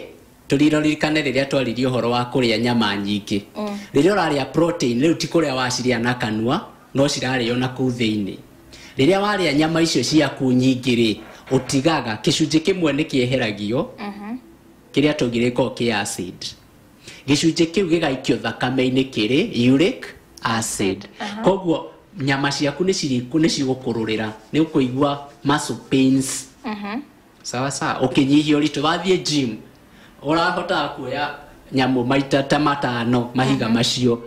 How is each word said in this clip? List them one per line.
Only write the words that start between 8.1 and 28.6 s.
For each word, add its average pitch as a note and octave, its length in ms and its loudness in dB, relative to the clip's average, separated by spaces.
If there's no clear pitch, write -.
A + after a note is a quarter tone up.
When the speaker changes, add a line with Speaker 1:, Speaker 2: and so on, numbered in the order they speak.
Speaker 1:
Rĩrĩa E3+ 240 4
warĩa G3 320 0
nyama D#3+ 280 2
icio D#3+ 220 2
ciaku C#3 480 2
nyingĩ B2+ 440 2
rĩ, A2+ 220 2
ũtigaga, C3 720 0
gĩcunjĩ D#3 380 2
kĩmwe F3+ 320 0
nĩ D3+ 120 0
kĩeheragio, B2 800 -2
Speaker 2:
Mhm. G#3 380 -10
Speaker 1:
kĩrĩa D3 200 2
tũngĩrĩ A#2+ 400 0
ko B2 240 -2
kĩ A#2 240 -2
acid. F#2+ 340 -8
Gĩcunjĩ D#3+ 460 4
kĩu G3 160 0
gĩgaikio C#3+ 480 0
thakame-inĩ B2+ 720 0
kĩrĩ A#2+ 640 2
uric F3 320 2
acid. G#2 640 -2
Speaker 2:
Aha. G#3+ 240 -8
Speaker 1:
Koguo F#3 420 0
nyama C#3 300 0
ciaku C#3+ 320 -2
nĩ F#3+ 100 0
ciri-, B2+ 360 -2
nĩ D#3+ 200 2
cigũkũrũrĩra, A2+ 800 -2
nĩ D#3 120 4
ũkũigua C#3 520 0
muscle C#3 320 -2
pains. C3 580 2
Speaker 2:
Mhm. G#3 340 -8
Speaker 1:
Sawa C3 280 -4
sawa, C3+ 360 -4
ũkĩnyihia D3 520 4
ũritũ, D3 220 -2